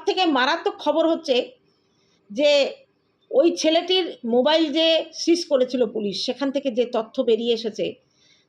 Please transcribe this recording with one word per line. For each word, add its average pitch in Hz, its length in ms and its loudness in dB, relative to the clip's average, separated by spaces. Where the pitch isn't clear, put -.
থেকে 370 200 0
মারাত্মক 320 520 0
খবর 302 300 0
হচ্ছে 285 420 0
যে 277 200 2
ওই 302 260 4
ছেলেটির 349 680 0
মোবাইল 277 480 2
যে 320 400 2
সিজ - 340 0
করেছিল 254 400 0
পুলিশ, 208 380 -6
সেখান 269 260 -4
থেকে 269 200 -4
যে 233 140 0
তথ্য 226 380 -6
বেরিয়ে 233 320 0
এসেছে, 214 400 -6